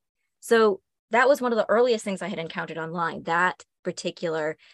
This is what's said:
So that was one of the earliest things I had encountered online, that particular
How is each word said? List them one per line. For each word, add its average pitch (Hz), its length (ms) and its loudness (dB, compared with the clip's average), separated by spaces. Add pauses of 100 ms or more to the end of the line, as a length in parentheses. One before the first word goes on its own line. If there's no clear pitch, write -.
(400)
So 220 420 2 (280)
that 247 180 4
was 269 140 4
one 247 100 0
of 226 60 0
the 214 120 0
earliest 226 360 2
things 190 160 -6
I 175 80 -6
had 247 100 -8
encountered 165 380 -8
online, 160 460 -6
that 175 400 0 (200)
particular 160 720 -6 (160)